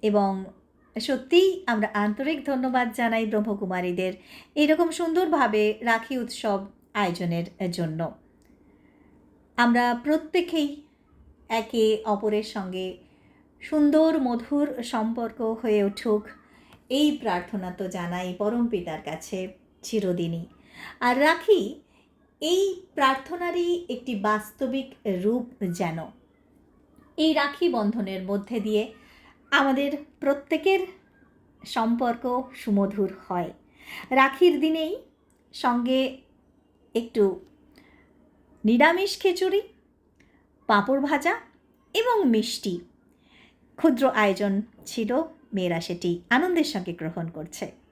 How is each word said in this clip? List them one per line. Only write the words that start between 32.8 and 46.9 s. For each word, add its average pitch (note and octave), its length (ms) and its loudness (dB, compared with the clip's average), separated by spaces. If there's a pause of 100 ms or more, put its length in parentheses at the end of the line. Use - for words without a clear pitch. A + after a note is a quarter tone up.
হয়। F3 260 -4 (560)
রাখির C4+ 500 4
দিনেই D#4+ 380 0 (560)
সঙ্গে C4 640 0 (800)
একটু A3 440 0 (1300)
নিরামিষ D#4+ 540 4
খিচুড়ি, F#4 420 2 (1080)
পাঁপড় A3+ 340 2
ভাজা D4 340 0 (580)
এবং A4+ 320 2
মিষ্টি A3 540 0 (960)
ক্ষুদ্র C4+ 340 4
আয়োজন G3+ 520 2 (240)
ছিল, A#3+ 360 -2 (320)
মেয়েরা F3 280 -2
সেটি F3 480 -4
আনন্দের E4 340 2
সঙ্গে F#3 300 -4